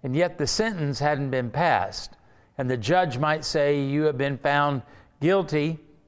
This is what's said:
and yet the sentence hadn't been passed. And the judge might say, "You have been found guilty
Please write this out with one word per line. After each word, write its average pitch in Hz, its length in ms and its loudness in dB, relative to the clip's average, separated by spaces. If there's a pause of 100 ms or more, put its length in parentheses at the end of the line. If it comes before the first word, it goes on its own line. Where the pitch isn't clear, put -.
and 131 140 -4
yet 175 220 0
the 143 100 -2
sentence 170 520 -2
hadn't 143 300 0
been 127 220 -2
passed. 123 680 0 (400)
And 131 120 -4
the 127 80 0
judge 135 420 2
might 151 260 0
say, 143 340 2
"You 139 240 0
have 151 140 2
been 139 200 -2
found 143 440 2 (380)
guilty 160 600 0 (280)